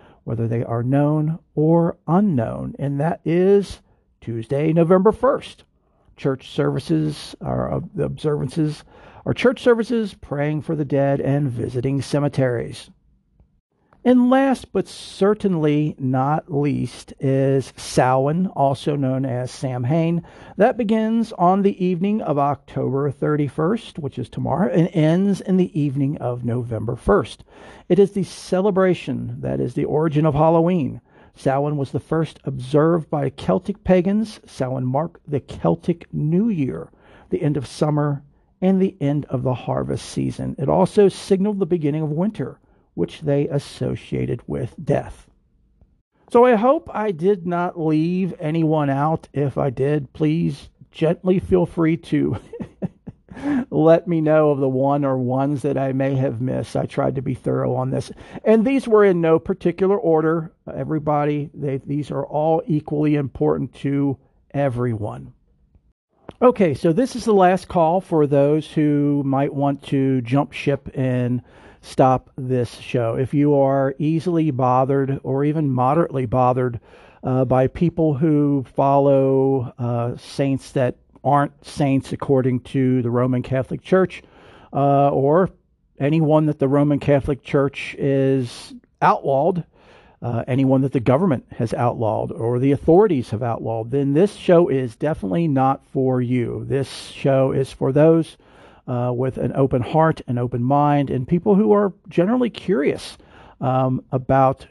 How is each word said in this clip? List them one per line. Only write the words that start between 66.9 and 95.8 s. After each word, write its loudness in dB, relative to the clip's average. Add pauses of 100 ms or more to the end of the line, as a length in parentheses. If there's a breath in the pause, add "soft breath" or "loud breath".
this 0
is -8
the 2
last 4
call 2
for 2
those 2
who 2
might 0
want -2
to 0
jump 0
ship -4
and -2 (420 loud breath)
stop 2
this -4
show. -2
If -4
you 4
are 2
easily 0
bothered 0
or -2
even 0
moderately 0
bothered, 0 (420 loud breath)
uh, 0
by 2
people 0
who 2
follow, 4
uh, -2
saints -4
that 0 (260)
aren't 0
saints -2
according 0
to 0
the -2
Roman 0
Catholic -4
Church, 0 (480 loud breath)
uh, 4
or 2 (520)
anyone 2
that -2
the 2
Roman 2
Catholic 0
Church -2
is -2 (260)
outlawed, 2 (580 soft breath)
uh, -4
anyone 2
that -2
the 0
government 2
has -4
outlawed -2
or -2
the 2
authorities 4
have -6
outlawed, -6
then 0
this 2
show 4
is -2
definitely -2
not 0